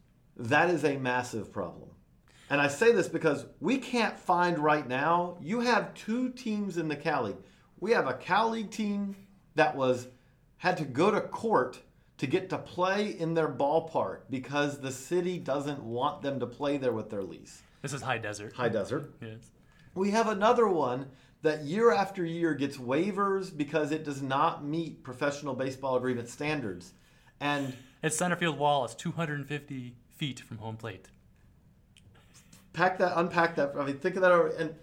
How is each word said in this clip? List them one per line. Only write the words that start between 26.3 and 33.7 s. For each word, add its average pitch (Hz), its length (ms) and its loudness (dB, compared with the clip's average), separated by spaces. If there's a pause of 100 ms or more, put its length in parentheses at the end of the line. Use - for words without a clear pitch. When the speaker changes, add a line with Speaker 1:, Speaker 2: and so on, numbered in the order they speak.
Speaker 1:
And 139 360 -2 (260)
Speaker 2:
its 156 140 0
center 180 180 0
field 160 240 -2
wall 143 260 2
is 110 120 -8
two - 160 -6
hundred 147 340 -4
fifty 131 480 -10 (220)
feet 131 240 -6
from - 180 -12
home 110 180 -8
plate. 113 340 -12 (1600)
Speaker 1:
Pack 185 260 2
that, 175 200 2
unpack 170 380 2
that. 143 220 0